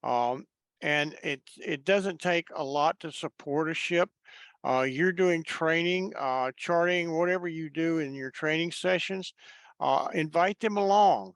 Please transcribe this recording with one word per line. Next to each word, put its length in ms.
Um, 440
and 420
it, 200
it 200
doesn't 360
take 340
a 100
lot 360
to 120
support 580
a 40
ship. 360
Uh, 180
you're 300
doing 300
training, 760
uh, 380
charting, 560
whatever 360
you 220
do 280
in 160
your 160
training 420
sessions, 600
uh, 340
invite 460
them 160
along. 600